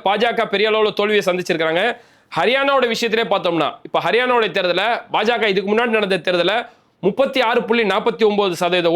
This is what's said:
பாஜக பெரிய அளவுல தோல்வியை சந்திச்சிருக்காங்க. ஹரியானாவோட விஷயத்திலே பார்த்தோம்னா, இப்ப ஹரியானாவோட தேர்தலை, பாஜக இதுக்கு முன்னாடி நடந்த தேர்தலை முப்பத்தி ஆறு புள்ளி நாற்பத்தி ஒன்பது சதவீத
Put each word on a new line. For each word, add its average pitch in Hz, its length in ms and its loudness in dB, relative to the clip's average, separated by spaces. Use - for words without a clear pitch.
பாஜக 214 480 0
பெரிய 202 180 2
அளவுல 214 280 2
தோல்வியை 208 280 0
சந்திச்சிருக்காங்க. 170 540 0
ஹரியானாவோட 262 560 2
விஷயத்திலே 226 400 -2
பார்த்தோம்னா, 170 360 0
இப்ப 160 180 -2
ஹரியானாவோட 233 420 2
தேர்தலை, 180 300 0
பாஜக 220 400 0
இதுக்கு 190 200 -2
முன்னாடி 233 240 0
நடந்த 196 200 0
தேர்தலை 180 300 2
முப்பத்தி 269 340 0
ஆறு 240 180 2
புள்ளி 226 240 2
நாற்பத்தி 220 380 0
ஒன்பது 196 320 0
சதவீத 175 340 2